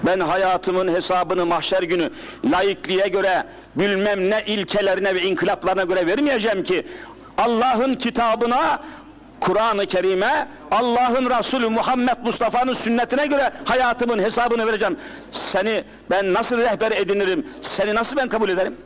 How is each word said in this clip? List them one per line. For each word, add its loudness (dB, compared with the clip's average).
Ben 2
hayatımın 2
hesabını 0
mahşer 2
günü 0
laikliğe 2
göre, 2
bilmem 2
ne 0
ilkelerine 0
ve 0
inkılaplarına 0
göre 0
vermeyeceğim 0
ki -2
Allah'ın 2
kitabına, 0
Kur'an-ı 2
Kerim'e, 0
Allah'ın 2
Resulü 0
Muhammed 2
Mustafa'nın 0
sünnetine 0
göre 2
hayatımın 0
hesabını 0
vereceğim. 0
Seni -2
ben 2
nasıl 0
rehber 0
edinirim? 0
Seni -2
nasıl -2
ben 0
kabul 0
ederim? 0